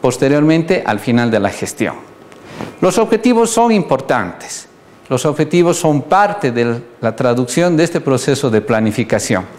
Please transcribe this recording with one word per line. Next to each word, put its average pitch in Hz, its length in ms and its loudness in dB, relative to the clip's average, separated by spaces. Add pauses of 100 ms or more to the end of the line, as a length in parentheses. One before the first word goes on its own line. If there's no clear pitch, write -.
posteriormente 151 840 2
al 107 140 -2
final 120 320 0
de 107 80 2
la 98 120 0
gestión. - 440 -6 (840)
Los 180 180 2
objetivos 226 520 2
son 233 200 2
importantes, 131 960 -2 (420)
los 131 180 -2
objetivos 160 500 2
son 147 260 0
parte 196 480 0
de 120 300 -2 (200)
la 110 140 -2
traducción 131 640 0
de 160 80 4
este 165 160 -2
proceso 131 500 0
de 110 120 2
planificación 107 840 -2 (140)